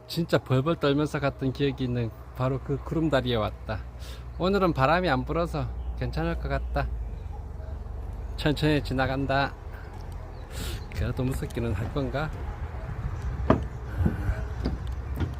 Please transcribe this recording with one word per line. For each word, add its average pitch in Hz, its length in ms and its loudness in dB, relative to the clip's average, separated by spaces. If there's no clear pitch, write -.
진짜 165 320 2
벌벌 139 380 4
떨면서 143 440 4
갔던 135 320 2
기억이 135 320 0
있는 120 260 0
바로 131 240 0
그 139 240 -2
구름다리에 139 520 2
왔다. 104 440 0
오늘은 185 340 4
바람이 160 380 4
안 127 140 2
불어서 151 440 0
괜찮을 160 400 0
것 143 100 -4
같다. 139 380 0
천천히 151 460 4
지나간다. 135 720 2
그래도 120 300 0
무섭기는 120 500 0
할 113 180 -2
건가? 139 380 -2